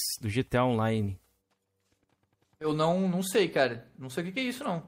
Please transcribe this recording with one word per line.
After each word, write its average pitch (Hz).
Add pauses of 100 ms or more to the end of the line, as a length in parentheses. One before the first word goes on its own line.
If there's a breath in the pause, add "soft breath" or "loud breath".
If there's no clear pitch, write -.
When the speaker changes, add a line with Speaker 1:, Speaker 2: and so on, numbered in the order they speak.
(200)
Speaker 1:
do 110
G 117
T -
A 123
Online. 110 (1400)
Speaker 2:
Eu 156
não, 170
não 180
sei, 185
cara. 120 (100)
Não 131
sei 170
o -
que 190
que 262
é 262
isso, 247
não. 175